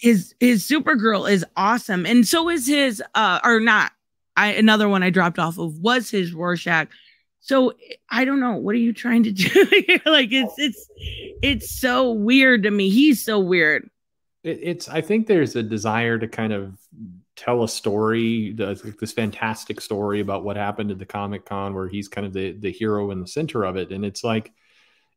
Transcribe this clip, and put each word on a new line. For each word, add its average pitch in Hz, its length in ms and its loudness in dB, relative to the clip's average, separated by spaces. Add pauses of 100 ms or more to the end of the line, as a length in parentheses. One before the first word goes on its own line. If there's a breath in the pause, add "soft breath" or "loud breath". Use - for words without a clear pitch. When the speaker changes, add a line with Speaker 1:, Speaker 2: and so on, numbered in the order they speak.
Speaker 1:
Yeah. 240 100 4
Speaker 2:
his, 196 300 2
his 240 280 4
Supergirl 226 600 0
is 185 140 2 (120)
awesome. 196 500 0
And 233 200 6
so 330 220 0
is 320 180 -2
his, 269 360 0 (120)
uh, 196 300 2
or 226 160 4
not. 214 320 2 (440)
I, 208 160 2
another 214 360 4
one 190 140 2
I 185 80 2
dropped 175 280 2
off 165 200 -2
of 160 200 -6
was 226 320 0
his 180 220 -2
Rorschach. 170 560 -2 (520 soft breath)
So 262 320 2 (380)
I 247 140 0
don't 277 160 0
know. 247 160 0
What 190 180 -4
are 240 40 0
you 233 140 0
trying 233 320 2
to 220 80 -2
<laughs> - 0 -
do 190 340 4 (200)
here? 349 200 4
Like, 277 260 2
it's, 262 260 0
it's, 277 300 -6 (540 loud breath)
it's 262 280 -2
so 254 420 0
weird 240 520 4
to 214 60 2
me. 202 200 2
He's 262 340 6
so 214 160 0
weird. 170 480 2 (560)
Speaker 1:
It, 165 180 -6
it's, 170 260 -6
I 160 120 -4
think 220 260 0
there's 165 300 2
a 120 60 -2
desire 113 560 -2
to 110 100 -6
kind 110 240 -6
of 98 260 -8 (560)
tell 123 300 0
a 110 40 -2
story, 110 840 -2
the, 104 480 -8
this 107 120 -8
fantastic 110 680 -6
story 104 400 -4
about 98 240 -6
what 101 120 -6
happened 104 340 -6
at 92 80 -10
the 92 80 -14
Comic 101 400 -10
Con 98 280 -8
where 95 140 -8
he's 98 200 -10
kind 101 180 -8
of 95 60 -10
the, 95 200 -6
the 101 180 -8
hero 104 400 -4
in 95 100 -8
the 90 60 -10
center 135 380 -6
of 92 120 -4
it. 90 140 -6
And 98 140 -8
it's 101 200 -10
like, 110 280 -4 (640)